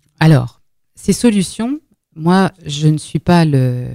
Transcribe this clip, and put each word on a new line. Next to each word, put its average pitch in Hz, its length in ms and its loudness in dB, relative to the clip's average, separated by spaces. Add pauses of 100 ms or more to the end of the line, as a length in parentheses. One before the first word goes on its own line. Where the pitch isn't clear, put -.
(200)
Alors, 143 400 2 (340)
ces - 200 -4
solutions, 233 640 -2 (340)
moi, 175 380 0 (140)
je 151 220 -2
ne 151 100 0
suis - 200 -8
pas 170 280 2
le, 127 480 -2